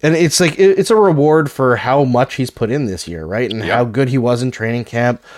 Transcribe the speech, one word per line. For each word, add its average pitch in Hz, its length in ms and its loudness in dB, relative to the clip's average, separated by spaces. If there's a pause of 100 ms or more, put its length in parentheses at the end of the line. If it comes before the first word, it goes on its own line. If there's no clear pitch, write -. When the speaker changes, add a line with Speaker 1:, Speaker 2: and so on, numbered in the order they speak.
Speaker 1:
And 156 120 2
it's 165 240 0
like, 170 180 0
it, 190 220 4
it's 196 140 0
a 220 40 4
reward 156 540 4
for 127 240 0
how 131 300 0
much 123 300 0
he's 127 160 -4
put - 200 -4
in 139 160 -2
this 92 220 -8
year, 80 180 -10
right? 104 240 -4
And 110 140 -8
Speaker 2:
Yeah. - 100 -2
Speaker 1:
how 120 120 0
good 123 220 -2
he 131 100 -2
was 120 220 0
in 127 120 -4
training 117 320 -6
camp. 120 360 -2 (180)